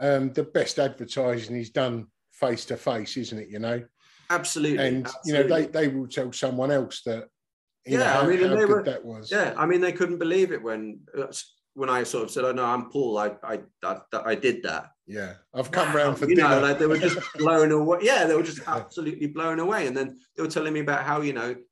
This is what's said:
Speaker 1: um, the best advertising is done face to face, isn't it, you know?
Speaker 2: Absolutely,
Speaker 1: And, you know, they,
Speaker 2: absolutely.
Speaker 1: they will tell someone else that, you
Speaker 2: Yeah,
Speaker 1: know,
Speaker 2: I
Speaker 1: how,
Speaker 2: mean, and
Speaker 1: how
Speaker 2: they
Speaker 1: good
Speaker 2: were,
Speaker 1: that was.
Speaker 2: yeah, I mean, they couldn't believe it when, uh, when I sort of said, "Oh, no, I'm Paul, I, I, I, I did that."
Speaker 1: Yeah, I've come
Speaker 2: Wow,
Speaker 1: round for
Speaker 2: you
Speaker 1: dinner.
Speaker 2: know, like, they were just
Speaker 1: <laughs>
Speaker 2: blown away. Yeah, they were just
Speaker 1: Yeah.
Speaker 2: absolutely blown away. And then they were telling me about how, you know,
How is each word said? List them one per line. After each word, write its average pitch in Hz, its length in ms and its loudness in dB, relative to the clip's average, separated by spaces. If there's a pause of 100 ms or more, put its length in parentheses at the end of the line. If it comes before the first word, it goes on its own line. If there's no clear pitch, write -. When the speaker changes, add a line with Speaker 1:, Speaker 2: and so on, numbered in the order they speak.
Speaker 1:
um, 135 320 2
the 151 100 0
best - 340 -2
advertising 123 800 -2
is 117 140 -6
done 120 380 -2 (240)
face 123 340 -2
to 123 120 -4
face, 113 380 -4
isn't 117 240 -8
it, 104 100 -14
you 104 100 -10
know? 117 220 -2 (480)
Speaker 2:
Absolutely, 156 540 0
Speaker 1:
And, 127 240 0 (160)
you 156 100 -2
know, 143 100 6
they, 156 240 4
Speaker 2:
absolutely. - 0 -
Speaker 1:
they 156 200 0
will 135 200 -4
tell 123 260 -6
someone 131 380 -2
else 135 340 -2
that, 113 240 -6 (560)
you 135 120 0
Speaker 2:
Yeah, - 20 4
Speaker 1:
know, 180 200 4
Speaker 2:
I 139 60 4
Speaker 1:
how, - 20 4
Speaker 2:
mean, 180 160 4
and 190 80 4
Speaker 1:
how 202 60 2
Speaker 2:
they 214 80 4
Speaker 1:
good - 0 -
Speaker 2:
were, 202 200 4
Speaker 1:
that 127 200 -4
was. 110 260 -12
Speaker 2:
yeah, 180 260 0
I 156 80 2
mean, 175 160 4
they 180 120 2
couldn't 175 260 -2
believe 170 320 2
it 131 100 -6
when, 110 400 -8 (160)
uh, 139 140 -6 (440)
when 135 140 -4
I 123 140 2
sort 117 200 -4
of 107 80 -8
said, 127 140 -2
"Oh, 127 80 0
no, 127 120 -2
I'm 120 240 -2
Paul, 123 280 0
I, 104 140 0 (120)
I, 110 160 -6 (240)
I, 90 140 -4 (160)
I 110 220 -2
did 117 280 -2
that." 80 260 -6 (180)
Speaker 1:
Yeah, 95 280 -10 (180)
I've 123 180 -6
come 175 180 2
Speaker 2:
Wow, 151 60 0
Speaker 1:
round 143 220 2
for 143 100 -2
Speaker 2:
you 175 80 6
Speaker 1:
dinner. 147 200 6
Speaker 2:
know, 135 60 6
like, 139 180 2
they 156 80 4
were 160 100 4
just 175 300 2
Speaker 1:
<laughs> - 100 -14
Speaker 2:
blown 156 340 4
away. 156 300 2
Yeah, 220 240 4
they 160 100 4
were 160 80 4
just 160 160 -6
Speaker 1:
Yeah. - 80 -14
Speaker 2:
absolutely 151 600 -4
blown 160 320 -2
away. 185 260 0
And 127 100 -2
then 131 220 -4 (180)
they 165 60 -6
were 160 80 -2
telling 156 240 -2
me 151 60 -2
about 143 240 -2
how, 147 180 -2
you 143 120 -2
know, 123 220 -4 (160)